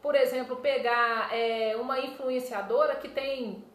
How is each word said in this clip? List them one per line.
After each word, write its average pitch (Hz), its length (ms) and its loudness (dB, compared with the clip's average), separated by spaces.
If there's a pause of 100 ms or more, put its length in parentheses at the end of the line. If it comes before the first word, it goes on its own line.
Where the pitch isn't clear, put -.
por 285 140 0
exemplo, 254 420 2
pegar, 240 760 2
é, 226 440 0
uma 262 220 -2
influenciadora 254 960 0
que 277 120 -10
tem 254 560 -6 (120)